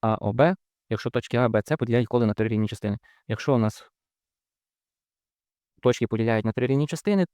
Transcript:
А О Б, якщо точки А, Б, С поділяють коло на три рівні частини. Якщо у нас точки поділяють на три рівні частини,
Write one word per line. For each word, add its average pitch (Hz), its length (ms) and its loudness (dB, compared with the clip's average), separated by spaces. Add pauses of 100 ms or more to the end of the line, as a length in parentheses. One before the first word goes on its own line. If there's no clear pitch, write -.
А 110 140 0
О 104 180 -2
Б, 151 240 2 (320)
якщо 117 220 -4
точки - 260 -4
А, 123 120 2
Б, 107 140 2
С - 140 -4
поділяють 120 320 0
коло 120 180 2
на 104 80 0
три 110 140 0
рівні 110 200 0
частини. 104 300 -6 (300)
Якщо 120 260 0
у 123 40 4
нас 107 320 -2 (1900)
точки 120 260 0
поділяють 113 380 0
на 110 80 0
три 127 140 -2
рівні 139 200 0
частини, 190 480 0